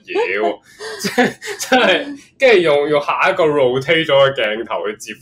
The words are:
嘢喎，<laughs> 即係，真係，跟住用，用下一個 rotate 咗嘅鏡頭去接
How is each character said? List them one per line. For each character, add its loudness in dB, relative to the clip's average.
嘢 -4
喎， -4
<laughs> -14
即 -4
係， -4
真 2
係， -2
跟 6
住 2
用， 2
用 2
下 0
一 0
個 2
rotate 2
咗 -2
嘅 4
鏡 -2
頭 -4
去 -6
接 -14